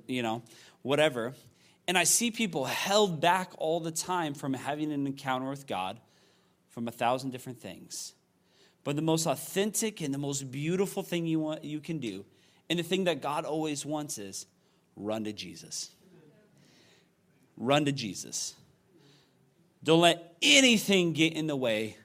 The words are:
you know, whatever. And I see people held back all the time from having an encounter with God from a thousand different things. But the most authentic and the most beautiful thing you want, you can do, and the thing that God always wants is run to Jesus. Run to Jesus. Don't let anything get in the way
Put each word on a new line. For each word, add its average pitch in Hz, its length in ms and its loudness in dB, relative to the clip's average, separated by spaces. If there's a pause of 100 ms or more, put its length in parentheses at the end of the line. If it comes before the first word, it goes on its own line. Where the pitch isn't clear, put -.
you 127 120 -2
know, 117 220 -2 (400)
whatever. 131 540 2 (500)
And 185 100 2
I 175 60 6
see 226 300 2
people 165 320 0
held 185 560 2
back 180 360 4
all 160 220 0
the 165 140 -4
time 160 420 -2
from 139 180 -4
having 147 380 -2
an 143 160 -2
encounter 135 420 -2
with 139 200 -10
God 95 320 -4 (720)
from 117 180 -8
a 117 40 -10
thousand 127 380 0
different 123 300 -12
things. - 540 -14 (680)
But 143 140 -2
the 151 60 -2
most 160 240 2
authentic 208 720 -2
and 143 120 -4
the 139 60 -4
most 139 320 -4
beautiful 170 540 -2
thing 170 200 -4
you 160 140 0
want, 156 240 -4
you 151 160 -8
can 156 220 -8
do, 101 260 -8 (420)
and 170 120 0
the - 20 0
thing 185 220 0
that 160 180 0
God 151 220 -2
always 151 420 -4
wants 147 320 -6
is 98 280 -12 (500)
run 107 260 -4
to 107 100 -4
Jesus. 82 600 -12 (1600)
Run 139 280 2
to 139 80 0
Jesus. 104 640 -8 (1300)
Don't 160 160 8
let - 420 4
anything 226 720 6
get 160 220 2
in 156 120 -2
the 151 80 -2
way 113 500 0